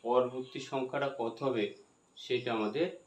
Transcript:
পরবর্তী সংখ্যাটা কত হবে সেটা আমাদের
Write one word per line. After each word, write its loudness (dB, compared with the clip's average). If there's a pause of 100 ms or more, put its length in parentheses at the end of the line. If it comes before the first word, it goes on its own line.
পরবর্তী 2 (120)
সংখ্যাটা 0 (100)
কত -2 (100)
হবে 2 (520)
সেটা -2
আমাদের 2 (200)